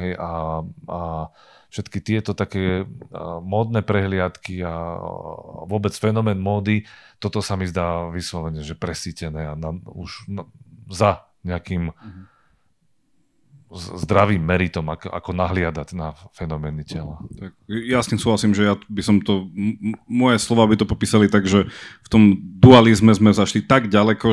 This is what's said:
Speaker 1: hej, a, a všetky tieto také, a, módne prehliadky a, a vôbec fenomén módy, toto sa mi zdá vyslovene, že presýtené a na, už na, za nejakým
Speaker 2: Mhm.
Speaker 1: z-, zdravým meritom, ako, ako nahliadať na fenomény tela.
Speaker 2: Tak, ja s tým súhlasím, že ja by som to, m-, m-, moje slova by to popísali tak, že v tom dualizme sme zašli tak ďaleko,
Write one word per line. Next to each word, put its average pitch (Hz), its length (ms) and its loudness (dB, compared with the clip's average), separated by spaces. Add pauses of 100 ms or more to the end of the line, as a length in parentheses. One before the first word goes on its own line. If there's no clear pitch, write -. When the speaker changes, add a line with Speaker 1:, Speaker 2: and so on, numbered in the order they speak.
Speaker 1:
hej, 90 160 -6
a, 80 440 -6 (280)
a 87 100 -10 (720)
všetky - 320 -10
tieto 107 320 -2
také, 95 480 -4
a, 85 560 -14
módne 104 480 -2
prehliadky 95 800 -4
a, 82 80 -8
a 85 960 -12
vôbec 104 240 -2
fenomén 107 440 0
módy, 104 440 0 (400)
toto 104 160 -4
sa 101 160 -4
mi 95 160 -4
zdá 85 400 -4
vyslovene, 80 560 -8
že 80 80 -12
presýtené 78 760 -10
a 76 40 -12
na, 80 160 -10 (160)
už - 400 -16
na, 98 240 -12 (400)
za 98 400 0 (160)
nejakým 87 480 -6
Speaker 2:
Mhm. 92 280 -20 (1500)
Speaker 1:
z-, 87 320 -12
zdravým 98 400 2
meritom, 90 400 0
ako, 78 240 -10
ako 90 240 -10
nahliadať 87 640 -4
na 78 160 -8 (240)
fenomény 76 480 -10
tela. 76 320 -12 (240)
Speaker 2:
Tak, 95 160 -18 (160)
ja 117 320 -2
s - 80 -10
tým 104 80 0
súhlasím, 107 320 2
že 104 160 2
ja 101 80 2
by 101 240 -10
som 101 240 2
to, 95 240 -2
m-, 101 480 -6
m-, - 80 -18
moje 120 400 2
slova 117 240 6
by 107 80 4
to 107 80 0
popísali 107 480 2
tak, 98 160 2
že 95 240 2 (320)
v - 80 -20
tom 104 240 8
dualizme 113 800 8
sme 104 160 6
zašli 101 320 0
tak 127 240 4
ďaleko, 104 440 2